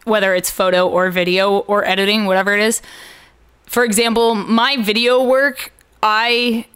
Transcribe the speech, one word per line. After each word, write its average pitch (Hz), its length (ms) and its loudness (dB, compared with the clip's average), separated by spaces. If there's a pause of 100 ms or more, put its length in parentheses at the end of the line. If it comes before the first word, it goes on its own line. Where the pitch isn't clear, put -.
whether 196 300 0
it's 180 160 -2
photo 185 380 0
or 185 220 0
video 185 480 0
or 208 260 -2
editing, 196 400 0
whatever 190 300 0
it 208 60 0
is, 220 200 0 (840)
for 247 180 0
example, 226 500 2
my 226 420 0
video 240 460 0
work, 262 500 0 (300)
I, 233 720 0